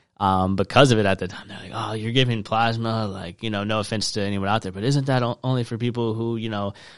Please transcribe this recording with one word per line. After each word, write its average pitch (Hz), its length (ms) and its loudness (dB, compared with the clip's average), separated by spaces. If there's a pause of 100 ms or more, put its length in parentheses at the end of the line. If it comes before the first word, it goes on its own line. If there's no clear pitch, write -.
(220)
um, 95 340 2
because 123 380 6
of 110 80 4
it 101 60 4
at 95 120 2
the 92 80 -4
time. - 220 -12
They're - 100 -14
like, - 160 -16
"Oh, 110 200 -6
you're 110 180 -6
giving 120 320 2
plasma, 113 640 0
like, 95 340 -10
you 113 80 -4
know, 104 140 -2
no 107 160 0
offense 104 320 -4
to 107 100 -2
anyone 98 260 -2
out 107 140 2
there, 95 80 -8
but 95 140 -6
isn't 139 220 2
that 127 180 2
o-, 120 180 -4
only 127 220 0
for 117 120 -6
people 117 380 -2
who, 113 220 -4
you 113 140 -6
know, 101 240 -4 (240)